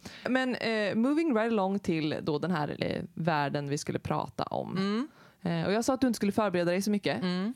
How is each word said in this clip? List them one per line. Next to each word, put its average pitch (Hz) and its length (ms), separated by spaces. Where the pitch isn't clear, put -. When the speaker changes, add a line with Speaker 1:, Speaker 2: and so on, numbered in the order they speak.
Speaker 1:
Men, 254 260
eh, 214 400
moving 285 400
right 226 160
along 196 280
till 160 440
då 147 160
den 156 120
här, 151 280
eh, - 240
världen 147 560
vi 143 80
skulle - 220
prata - 440
om. - 340
Speaker 2:
Mm. 208 300
Speaker 1:
Eh, 170 240
och 185 60
jag 226 120
sa 269 80
att - 80
du 262 60
inte 226 100
skulle 202 140
förbereda 180 400
dig 185 100
så 208 100
mycket. 208 320
Speaker 2:
Mm. 185 320